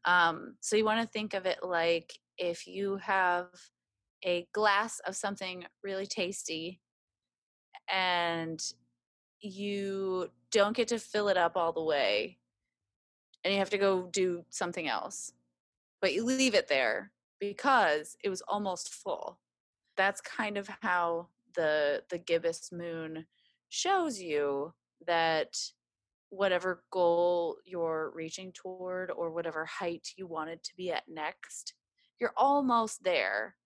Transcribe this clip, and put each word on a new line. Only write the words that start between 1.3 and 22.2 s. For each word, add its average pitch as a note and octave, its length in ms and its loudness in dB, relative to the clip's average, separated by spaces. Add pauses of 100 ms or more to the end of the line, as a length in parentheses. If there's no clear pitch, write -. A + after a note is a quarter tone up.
of F#3+ 120 -4
it - 180 -2
like E3+ 560 0 (180)
if F3 300 -4
you G3 300 -4
have F3+ 520 0 (760)
a F3 300 0
glass G#3+ 480 2
of F#3+ 140 -6
something F#3 500 -8 (180)
really G3 220 -4
tasty F3+ 760 -6 (1080)
and E3+ 840 0 (680)
you G3 920 -4 (200)
don't G#3 240 4
get A3+ 140 2
to A3+ 100 -2
fill G#3 300 0
it F#3 80 4
up E3+ 200 4
all E3 160 2
the E3 100 -2
way, B2+ 560 2 (1040)
and F#3+ 100 2
you G3 60 2
have F#3+ 100 0
to G#3 80 0
go F#3+ 300 4
do F3+ 420 0
something F3 380 -4
else, - 460 -4 (680)
but F3+ 120 4
you G#3+ 100 0
leave C4 320 4
it - 120 4
there C3 440 2 (280)
because G3+ 840 2
it G3+ 60 0
was F#3 120 -4
almost G3 520 -4
full. - 460 -8 (560)
That's G3 260 2
kind G#3 360 -4
of G3 120 -6 (120)
how E3+ 480 0 (240)
the, D3+ 560 2
the F3+ 80 -4
gibbous E3 540 -2